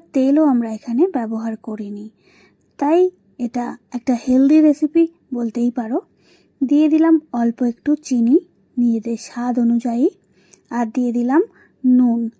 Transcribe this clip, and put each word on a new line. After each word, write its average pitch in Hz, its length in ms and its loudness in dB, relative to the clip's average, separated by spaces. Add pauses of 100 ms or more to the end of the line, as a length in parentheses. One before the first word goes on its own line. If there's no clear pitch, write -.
(120)
তেলও 277 300 2 (100)
আমরা 233 160 -2 (100)
এখানে 240 240 -2 (140)
ব্যবহার 226 380 -6 (120)
করিনি, 208 400 -12 (720)
তাই 302 200 0 (400)
এটা 240 260 -6 (280)
একটা 247 220 -2 (100)
হেলদি 269 360 4
রেসিপি 311 440 2 (300)
বলতেই 240 360 -2
পারো। 233 280 -4 (600)
দিয়ে 294 280 2
দিলাম 320 260 4 (180)
অল্প 233 260 -2 (140)
একটু - 180 -6 (160)
চিনি 240 300 2 (400)
নিজেদের 233 500 -2
স্বাদ 240 280 -6 (100)
অনুযায়ী, 233 420 0 (640)
আর 240 160 -4 (100)
দিয়ে 247 160 -2
দিলাম 247 300 0 (420)
নুন। 247 360 4 (200)